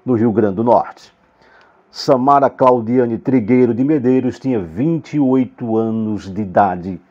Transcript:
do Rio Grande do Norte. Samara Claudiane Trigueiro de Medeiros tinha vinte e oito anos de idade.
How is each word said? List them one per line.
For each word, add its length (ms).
do 80
Rio 160
Grande 240
do 100
Norte. 480
Samara 580
Claudiane 720
Trigueiro 560
de 80
Medeiros 560
tinha 220
vinte 540
e 60
oito 560
anos 560
de 80
idade. 600